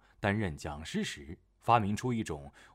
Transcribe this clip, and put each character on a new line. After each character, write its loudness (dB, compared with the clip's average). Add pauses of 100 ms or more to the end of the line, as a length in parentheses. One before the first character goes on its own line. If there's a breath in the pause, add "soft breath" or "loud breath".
(200 soft breath)
担 2
任 0
讲 -8
师 -2
时， -8 (240)
发 6
明 2
出 -2
一 0
种 -6 (220 loud breath)